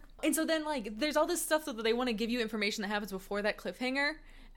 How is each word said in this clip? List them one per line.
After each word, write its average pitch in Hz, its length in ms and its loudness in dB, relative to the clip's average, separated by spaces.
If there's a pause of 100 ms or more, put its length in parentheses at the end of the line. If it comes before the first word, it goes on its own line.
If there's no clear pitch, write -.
(240)
And 294 120 4
so 320 100 2
then, 320 180 2
like, 233 360 -4
there's 302 180 2
all 311 80 6
this 339 160 0
stuff 311 240 0
that 226 180 -4
they 220 80 4
wanna 247 220 2
give 220 160 0
you 240 100 2
information 214 440 0
that 214 60 -2
happens 208 220 -2
before 202 300 -4
that 202 160 0
cliffhanger. 269 600 -2 (400)